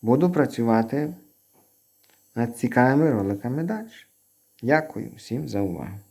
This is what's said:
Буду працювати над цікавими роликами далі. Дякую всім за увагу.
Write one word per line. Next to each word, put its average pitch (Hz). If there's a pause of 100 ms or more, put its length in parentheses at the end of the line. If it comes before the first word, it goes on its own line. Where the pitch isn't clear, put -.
Буду 139
працювати 135 (1200)
над 117
цікавими 135
роликами 110
далі. 220 (760)
Дякую 156
всім 139
за 101
увагу. 92 (120)